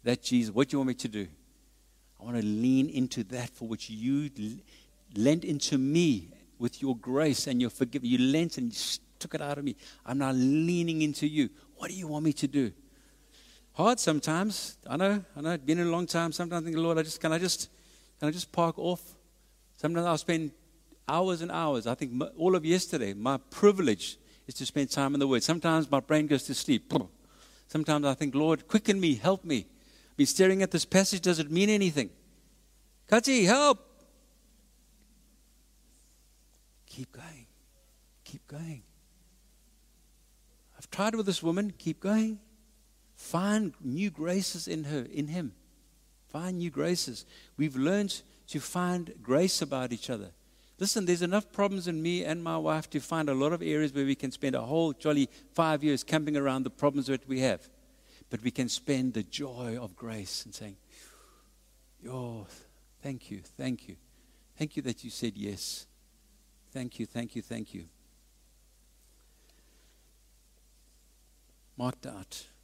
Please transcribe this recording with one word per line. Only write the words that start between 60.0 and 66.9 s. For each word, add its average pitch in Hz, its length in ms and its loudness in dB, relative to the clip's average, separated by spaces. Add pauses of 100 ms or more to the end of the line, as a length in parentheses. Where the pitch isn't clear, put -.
and 107 100 -18
saying, 101 220 -14 (1300)
"Yo, 120 460 -12 (540)
thank 135 280 -12
you, 101 100 -12 (160)
thank 131 320 -6
you. 92 80 -18 (600)
Thank 156 200 -6
you 147 60 -6
that 123 220 -6
you 117 60 -12
said 107 260 -6
yes. 101 500 -8 (840)
Thank 123 300 -10